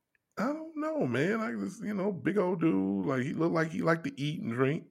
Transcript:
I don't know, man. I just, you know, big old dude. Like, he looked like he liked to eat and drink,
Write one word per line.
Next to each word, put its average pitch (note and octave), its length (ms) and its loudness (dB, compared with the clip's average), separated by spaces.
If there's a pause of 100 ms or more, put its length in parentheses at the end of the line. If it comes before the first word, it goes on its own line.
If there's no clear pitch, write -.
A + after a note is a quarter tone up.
(400)
I G3 60 0
don't D#4+ 300 -6
know, D4+ 300 0
man. D3 360 2
I A3 100 -4
just, G2+ 320 -6
you - 100 -4
know, G#2+ 180 -2
big C3 280 0
old F3+ 220 2
dude. F#3+ 440 2
Like, C3+ 160 0
he C#3 120 -2
looked E3+ 200 2
like D#3+ 180 2
he F3+ 120 -2
liked E3 220 2
to C#3 140 -6
eat D3+ 220 -2
and A2+ 100 -4
drink, C3+ 400 2